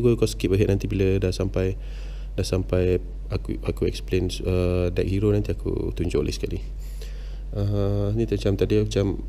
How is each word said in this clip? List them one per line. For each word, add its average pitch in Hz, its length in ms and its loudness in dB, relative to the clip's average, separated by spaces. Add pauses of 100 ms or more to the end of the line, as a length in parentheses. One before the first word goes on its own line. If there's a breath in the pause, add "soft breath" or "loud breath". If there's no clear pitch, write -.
kau 113 240 4
skip - 240 0
ahead 101 160 4
nanti 101 160 2
bila 95 320 2
dah 92 160 0
sampai, 95 400 0 (640 loud breath)
dah 98 80 0
sampai 90 560 2 (240)
aku, - 400 -4
aku 87 240 0
explain, 92 400 -2 (160)
uh, 90 480 2
deck 95 160 0
hero 104 240 2
nanti 104 160 0
aku - 400 -2
tunjuk - 320 0
list - 160 -2
sekali. - 240 -4 (880 loud breath)
Uh, 101 640 0
ni 113 160 0
macam 101 240 2
tadi 98 240 4
macam 104 400 2 (100)